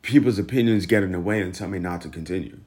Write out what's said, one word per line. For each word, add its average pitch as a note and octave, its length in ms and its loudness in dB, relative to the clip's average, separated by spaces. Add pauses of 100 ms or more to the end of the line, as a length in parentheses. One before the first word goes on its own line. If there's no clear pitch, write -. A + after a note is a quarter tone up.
people's B2 360 4
opinions G#2+ 480 2
get G#2 160 4
in F#2+ 100 -2
the F2+ 80 -4
way G#2 200 0
and F2+ 140 -4
tell F#2 140 -8
me G2 100 -6
not F2 240 -4
to D#2+ 60 -12
continue E2 580 -8